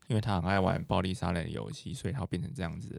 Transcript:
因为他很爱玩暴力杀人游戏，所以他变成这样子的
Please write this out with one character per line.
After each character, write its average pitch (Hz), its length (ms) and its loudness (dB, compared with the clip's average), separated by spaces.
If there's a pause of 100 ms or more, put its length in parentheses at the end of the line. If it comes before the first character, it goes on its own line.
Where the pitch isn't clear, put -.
因 117 80 2
为 107 60 4
他 104 180 2
很 85 80 0
爱 98 120 4
玩 92 260 4
暴 92 160 4
力 92 140 0
杀 90 160 0
人 82 200 0
游 55 200 -6
戏， - 240 -8
所 - 140 -4
以 90 40 -2
他 92 140 -2
变 90 120 -2
成 - 140 -6
这 - 80 -6
样 82 180 -4
子 - 100 -8
的 - 100 -10